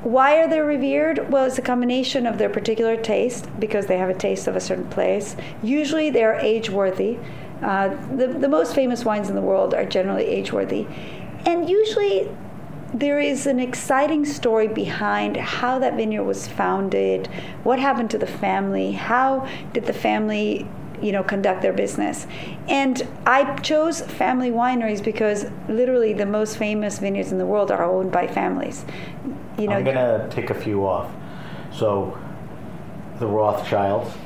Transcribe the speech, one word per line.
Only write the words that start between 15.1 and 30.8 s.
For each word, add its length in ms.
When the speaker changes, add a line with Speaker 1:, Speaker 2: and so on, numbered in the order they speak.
Speaker 1:
how 420
that 160
vineyard 300
was 240
founded, 800
what 160
happened 320
to 60
the 100
family, 640
how 560
did 140
the 80
family, 720
you 120
know, 100
conduct 380
their 120
business. 540
And 400
I 340
chose 420
family 500
wineries 500
because 440
literally 420
the 140
most 320
famous 420
vineyards 320
in 60
the 80
world 260
are 140
owned 260
by 160
families. 560
You 100
know, 80
Speaker 2:
I'm 100
gonna 460
tick 180
a 40
few 320